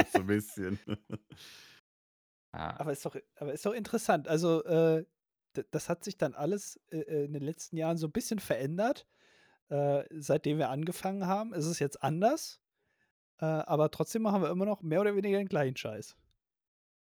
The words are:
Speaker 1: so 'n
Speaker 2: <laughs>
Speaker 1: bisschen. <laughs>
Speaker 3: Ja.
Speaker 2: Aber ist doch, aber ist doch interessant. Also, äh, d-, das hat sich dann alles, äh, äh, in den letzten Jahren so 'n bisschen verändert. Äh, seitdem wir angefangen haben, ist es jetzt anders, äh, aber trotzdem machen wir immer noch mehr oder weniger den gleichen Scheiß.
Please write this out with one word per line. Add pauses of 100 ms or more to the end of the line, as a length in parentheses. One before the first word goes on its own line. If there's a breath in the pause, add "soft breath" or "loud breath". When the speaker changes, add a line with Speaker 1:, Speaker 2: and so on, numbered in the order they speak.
Speaker 1:
so
'n
Speaker 2:
<laughs>
Speaker 1:
bisschen.
<laughs> (1200 loud breath)
Speaker 3:
Ja.
Speaker 2:
Aber
ist
doch, (200)
aber
ist
doch
interessant.
Also,
äh, (520)
d-,
das
hat
sich
dann
alles, (100)
äh,
äh,
in
den
letzten
Jahren
so
'n
bisschen
verändert. (600 soft breath)
Äh,
seitdem
wir
angefangen
haben,
ist
es
jetzt
anders, (800)
äh,
aber
trotzdem
machen
wir
immer
noch
mehr
oder
weniger
den
gleichen
Scheiß. (960)